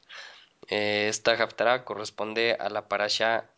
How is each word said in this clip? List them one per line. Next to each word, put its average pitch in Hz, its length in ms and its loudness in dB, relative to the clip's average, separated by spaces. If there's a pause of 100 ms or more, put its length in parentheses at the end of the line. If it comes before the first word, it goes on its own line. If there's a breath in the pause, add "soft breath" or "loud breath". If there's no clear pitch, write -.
(680 loud breath)
Eh, 104 400 0
esta 107 240 2
Haftará 113 540 2
corresponde 107 760 -2
a 101 80 -2
la 104 180 -6
parasha 107 600 0 (120)